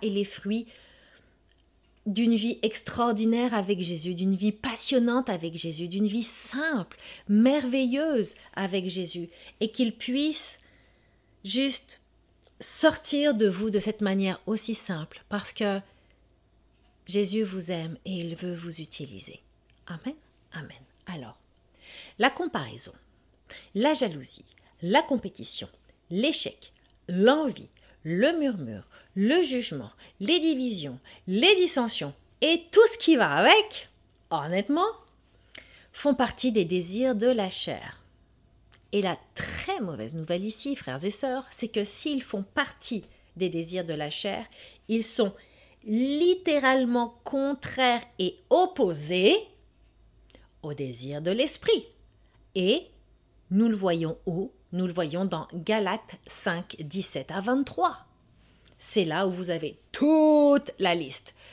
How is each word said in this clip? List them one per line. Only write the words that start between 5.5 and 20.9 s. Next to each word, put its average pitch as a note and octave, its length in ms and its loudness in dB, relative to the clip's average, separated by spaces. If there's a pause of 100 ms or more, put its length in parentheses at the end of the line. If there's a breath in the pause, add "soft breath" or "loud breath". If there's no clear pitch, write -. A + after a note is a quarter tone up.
Jésus, E3 320 -6
d'une G3+ 180 0
vie A3 160 -2
simple, C4+ 720 -4 (320 loud breath)
merveilleuse C4 1080 2 (200 loud breath)
avec F#3+ 340 -4
Jésus, F3 400 -8 (320 loud breath)
et A3 100 -2
qu'il A#3 220 0
puisse D4 680 -4 (840 soft breath)
juste B3+ 560 -4 (600)
sortir D4 760 2
de G#3+ 120 4
vous G3 220 0
de G3+ 100 2
cette G#3+ 220 -4
manière G3 460 0
aussi A3 280 -4
simple, - 540 -8
parce G3+ 240 -6
que G3+ 280 -2 (1300 soft breath)
Jésus G3+ 360 0
vous F#3 280 -6
aime E3 360 -6
et F#3+ 60 -6
il E3+ 240 -6
veut F3+ 180 -6
vous E3 260 -12
utiliser. C3+ 600 -14 (460)
Amen. B3 300 -10 (360)
Amen. - 280 -14 (260)